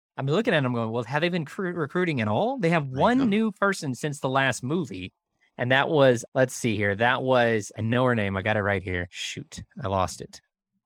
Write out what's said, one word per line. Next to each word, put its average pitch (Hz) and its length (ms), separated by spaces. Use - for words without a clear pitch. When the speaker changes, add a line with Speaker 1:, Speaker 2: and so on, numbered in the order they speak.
Speaker 1:
I'm 131 80
looking 202 280
at 151 100
them 123 100
going, 113 180
"Well, 120 120
have 139 180
they 175 80
been 170 160
cru-, 180 280
recruiting 165 480
at 104 60
all?" 196 320
They 170 100
have 165 140
Speaker 2:
I 131 160
Speaker 1:
one 226 200
Speaker 2:
know. 277 60
Speaker 1:
new 214 280
person 175 420
since 147 240
the 139 100
last 131 340
movie. 120 500
And 123 140
that 131 180
was, 135 360
let's 131 180
see 110 220
here. 101 200
That 123 280
was, 117 540
I 110 40
know 120 240
her 123 100
name. 98 200
I 95 60
got 107 160
it 104 40
right 98 220
here. 90 260
Shoot, - 540
I 95 60
lost 95 340
it. - 200